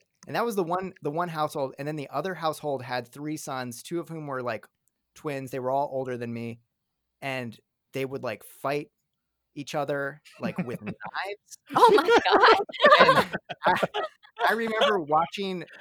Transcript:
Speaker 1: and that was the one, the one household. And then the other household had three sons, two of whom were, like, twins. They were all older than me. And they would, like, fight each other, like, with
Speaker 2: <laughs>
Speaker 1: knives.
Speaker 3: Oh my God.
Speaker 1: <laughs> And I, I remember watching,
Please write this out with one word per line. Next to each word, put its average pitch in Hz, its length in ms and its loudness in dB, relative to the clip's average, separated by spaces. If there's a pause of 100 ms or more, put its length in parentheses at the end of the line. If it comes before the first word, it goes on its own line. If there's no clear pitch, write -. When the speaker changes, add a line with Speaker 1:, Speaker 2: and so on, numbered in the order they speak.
(280)
Speaker 1:
and 139 80 -6
that 208 80 0
was 233 100 -4
the 196 100 0
one, 175 380 -4
the 151 80 -4
one 170 200 -2
household. 151 500 -2
And 143 80 -6
then 156 80 -4
the 139 140 -8
other 175 240 -4
household 151 500 -4
had 123 240 -6
three 151 280 -10
sons, 127 460 -8
two 170 160 -8
of 165 100 -8
whom 160 200 -10
were, 127 140 -6
like, 113 240 -6 (500)
twins. 135 340 -8
They 135 80 -6
were 127 140 -2
all 139 200 0
older 131 240 -4
than 120 160 -6
me. 117 280 -8 (600)
And 127 380 -8 (340)
they 135 120 -4
would, 135 180 -8
like, 113 220 -6
fight 147 480 -6 (640)
each 143 200 -12
other, 143 480 -4 (160)
like, - 240 -6
with 120 200 -6
Speaker 2:
<laughs> - 0 -
Speaker 1:
knives. 147 760 -12 (180)
Speaker 3:
Oh 466 200 8
my 359 140 4 (140)
God. 392 360 6 (100)
Speaker 1:
<laughs> 571 280 6
And 523 260 8 (420)
I, 180 80 4 (760)
I 185 60 4
remember 220 460 0
watching, 170 640 -2 (160)